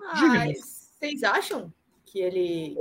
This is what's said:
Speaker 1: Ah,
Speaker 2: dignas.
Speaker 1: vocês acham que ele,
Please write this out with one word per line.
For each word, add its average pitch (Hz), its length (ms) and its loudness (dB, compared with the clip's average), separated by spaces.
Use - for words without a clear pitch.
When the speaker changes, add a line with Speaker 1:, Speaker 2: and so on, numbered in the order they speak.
Speaker 1:
Ah, - 40 -4
Speaker 2:
dignas. 170 680 2
Speaker 1:
vocês 294 240 -4
acham 226 500 0
que - 160 -6
ele, 170 600 0